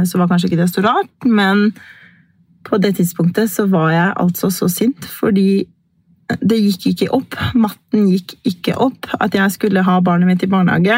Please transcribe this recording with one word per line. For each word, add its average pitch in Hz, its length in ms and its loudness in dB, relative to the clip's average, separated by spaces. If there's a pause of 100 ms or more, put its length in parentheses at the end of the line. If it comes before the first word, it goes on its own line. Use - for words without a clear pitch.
så 180 140 -2
var 175 100 0
kanskje 175 180 0
ikke 170 140 0
det 180 80 0
så 196 140 -2
rart, 285 420 -2
men 208 460 2 (920)
på 220 180 -2
det 196 160 0
tidspunktet 175 540 0
så 208 180 -2
var 160 220 2
jeg 170 320 0
altså 180 300 -2
så 180 180 -2
sint, 226 340 -2 (140)
fordi 196 460 0 (760)
det 226 180 2
gikk 202 320 0
ikke 185 240 -4
opp. - 220 -6 (220)
Matten 214 520 0
gikk 185 240 -2 (120)
ikke - 340 -4
opp. - 280 -2 (120)
At 208 160 0
jeg 196 180 0
skulle 196 300 0
ha 180 180 2
barnet 180 260 2
mitt 185 160 0
i 190 60 -2
barnehage 185 460 2